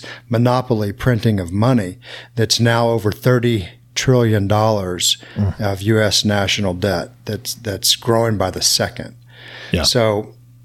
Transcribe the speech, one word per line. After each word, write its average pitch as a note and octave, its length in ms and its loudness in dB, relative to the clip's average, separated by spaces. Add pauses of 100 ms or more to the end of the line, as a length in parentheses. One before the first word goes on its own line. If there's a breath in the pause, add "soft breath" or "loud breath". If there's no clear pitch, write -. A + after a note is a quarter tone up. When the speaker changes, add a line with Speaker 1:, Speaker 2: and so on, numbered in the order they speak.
(300 loud breath)
Speaker 1:
monopoly A#2 640 0
printing A2+ 480 0
of F2 100 -8
money G#2 460 2 (380 loud breath)
that's A2 240 0
now A#2 300 4
over G#2+ 220 0
thirty A#2+ 580 0 (260)
trillion A2+ 500 2
dollars G#2 720 0 (200 loud breath)
Speaker 2:
Mm. G2+ 240 -2
Speaker 1:
of G2 200 -2
U G#2+ 200 4
S G#2 240 2
national G2+ 480 0
debt F2+ 380 -4 (120)
that's, - 300 -8
that's - 420 -4
growing A2+ 420 0
by F#2 140 0
the F2 100 -8
second. - 540 -2 (560 loud breath)
Speaker 2:
Yeah. - 120 0
Speaker 1:
So A2 500 0 (320)